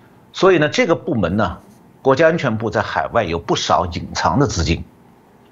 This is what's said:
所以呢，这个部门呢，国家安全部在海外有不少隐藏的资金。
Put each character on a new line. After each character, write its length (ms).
所 220
以 40
呢， 120
这 180
个 80
部 180
门 240
呢， 220
国 140
家 140
安 80
全 200
部 140
在 100
海 260
外 160
有 140
不 180
少 300
隐 280
藏 260
的 80
资 160
金。 200